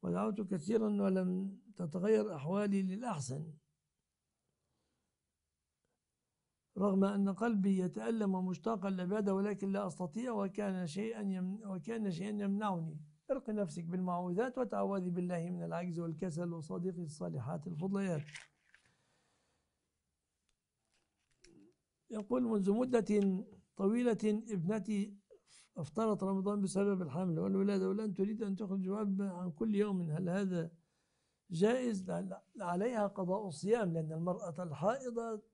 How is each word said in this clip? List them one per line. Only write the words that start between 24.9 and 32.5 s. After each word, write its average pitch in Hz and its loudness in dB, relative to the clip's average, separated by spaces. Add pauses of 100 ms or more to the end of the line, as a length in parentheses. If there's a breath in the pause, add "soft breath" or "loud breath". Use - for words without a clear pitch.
أفطرت 208 0
رمضان 196 2
بسبب 196 4
الحمل 165 0
والولادة، 196 4
والآن 208 0
تريد 214 0
أن 196 0
تخرج 190 -2
وجبة 202 0
عن 180 -4
كل 220 0
يوم، 202 2
هل 170 0
هذا 180 0 (800)
جائز؟" 208 2
لا، 175 -2
لا، 190 -10